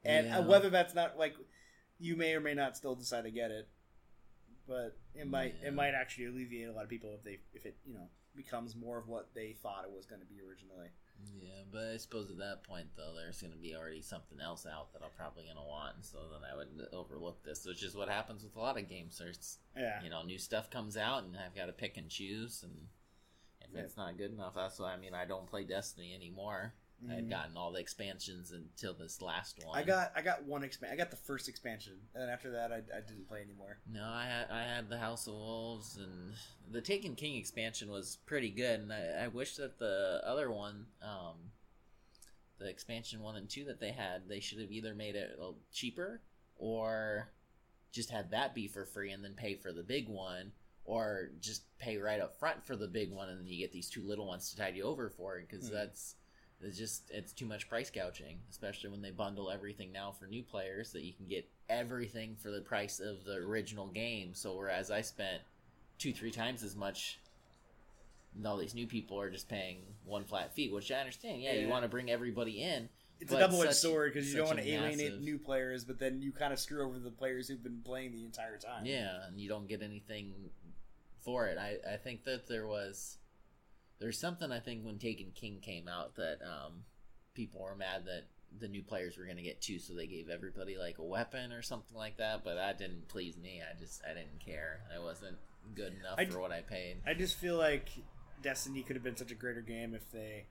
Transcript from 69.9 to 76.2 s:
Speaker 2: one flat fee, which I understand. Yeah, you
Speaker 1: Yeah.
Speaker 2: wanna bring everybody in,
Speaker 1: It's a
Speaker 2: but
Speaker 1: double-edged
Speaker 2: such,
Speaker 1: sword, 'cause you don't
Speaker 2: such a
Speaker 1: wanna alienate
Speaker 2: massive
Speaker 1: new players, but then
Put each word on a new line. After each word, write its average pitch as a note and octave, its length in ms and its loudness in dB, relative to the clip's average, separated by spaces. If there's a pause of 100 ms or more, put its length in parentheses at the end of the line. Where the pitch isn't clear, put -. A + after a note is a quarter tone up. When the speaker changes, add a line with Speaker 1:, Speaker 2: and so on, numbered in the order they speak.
Speaker 2:
one G2+ 220 -2
flat F#2+ 280 0
fee, C#3+ 160 2
which G2+ 220 0
I C3 80 2
understand. C3 440 -2
Yeah, C3+ 100 2
you C3+ 140 4
Speaker 1:
Yeah. A2+ 40 4
Speaker 2:
wanna A#2+ 160 6
bring A#2+ 240 2
everybody A#2 500 2
in, C3+ 280 2 (320)
Speaker 1:
It's D#3 100 -2
a - 60 6
Speaker 2:
but - 40 10
Speaker 1:
double-edged F3 340 12
Speaker 2:
such, - 80 10
Speaker 1:
sword, D#3 320 8
'cause C#3+ 120 4
you C#3+ 120 4
don't D#3 100 8
Speaker 2:
such D#3 80 8
a - 60 4
Speaker 1:
wanna C#3 60 4
alienate D3 420 4
Speaker 2:
massive C#3 100 -4
Speaker 1:
new D3 180 0
players, C3 460 2
but B2 160 -2
then C3 220 4